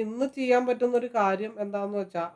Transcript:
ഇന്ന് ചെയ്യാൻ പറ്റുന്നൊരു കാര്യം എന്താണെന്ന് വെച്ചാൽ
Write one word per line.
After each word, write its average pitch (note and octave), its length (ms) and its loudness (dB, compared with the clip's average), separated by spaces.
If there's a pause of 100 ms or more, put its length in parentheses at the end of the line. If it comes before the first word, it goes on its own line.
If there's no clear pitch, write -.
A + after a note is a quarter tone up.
ഇന്ന് A#3+ 200 -2 (100)
ചെയ്യാൻ B3 320 4
പറ്റുന്നൊരു B3 480 0
കാര്യം G#3 380 0 (100)
എന്താണെന്ന് G3+ 380 -4
വെച്ചാൽ E3+ 320 -4